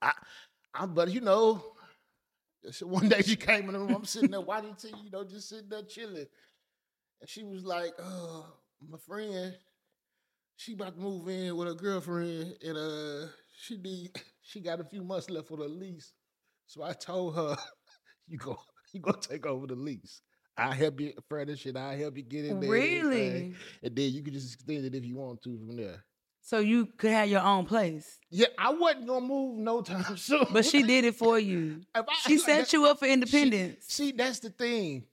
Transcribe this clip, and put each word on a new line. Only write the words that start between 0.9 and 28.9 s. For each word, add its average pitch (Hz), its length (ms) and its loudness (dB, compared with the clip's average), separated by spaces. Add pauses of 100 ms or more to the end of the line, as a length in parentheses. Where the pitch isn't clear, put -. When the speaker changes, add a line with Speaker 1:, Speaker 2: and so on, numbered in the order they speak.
Speaker 1:
you 208 100 -2
know, 220 540 4 (960)
so - 160 -12
one 185 240 2
day 202 140 6
she 214 120 4
came 208 300 2
in 190 80 -8
the 196 60 -6
room. 202 160 0
I'm 214 100 -6
sitting 226 240 2
there 196 120 -2
watching 208 340 -6
T 214 160 -18
V, 208 140 -18
you 202 40 -18
know, 190 140 -10
just 196 260 -14
sitting 214 180 -16
there 214 140 -10
chilling. 202 460 -14 (960)
And 120 80 -20
she 220 140 -14
was 190 220 -12
like, 175 320 -4
"Uh, 170 460 -12 (440)
my 156 120 -18
friend, 185 580 -8 (1000)
she - 160 -14
about 190 200 -10
to 170 80 -12
move 190 260 -6
in 185 300 -4
with 175 120 -4
her 165 40 -6
girlfriend, 170 880 -4
and, 156 140 -6
uh, 151 540 -8 (260)
she 233 200 -14
need, 185 360 -10
<laughs> - 300 -18
she - 160 -16
got 170 200 -6
a 175 40 -8
few 196 200 -12
months 185 280 -6
left 156 180 -10
with 156 120 -10
her 147 60 -6
lease." 170 460 -14 (540)
So - 160 -16
I 165 100 -8
told 175 420 -6
her, 156 220 -2 (360)
<laughs> - 340 -20
"You 160 100 -12
go, 131 220 -10 (340)
you 196 60 -12
go 175 120 -2
take 151 360 -6
over 135 180 -6
the 127 100 -8
lease. 131 460 -12 (360)
I'll 127 160 0
help 139 260 0
you 147 140 -6 (160)
furnish 147 360 -8
it. 131 120 -8
I'll 135 200 -8
help 143 200 -6
you 143 60 -12
get 139 220 -6
in 190 140 -2
there 143 140 2
and 240 100 4
everything. 339 260 2
Speaker 2:
Really? 180 460 0 (280)
Speaker 1:
And 120 120 -6
then 135 180 0
you 147 80 -6
can 143 120 -10
just 131 200 -10
extend 135 320 -6
it 127 80 -6
if 131 120 -6
you 120 100 -8
want 127 280 -10
to 123 140 -8
from 110 200 -12
there." 98 260 -10 (400)
Speaker 2:
So - 160 -2
you 214 280 4
could - 240 0
have 214 180 4
your 196 120 4
own 190 240 4
place. 175 540 -2 (120)
Speaker 1:
Yeah, 208 160 4 (100)
I 233 160 2
wasn't 311 340 2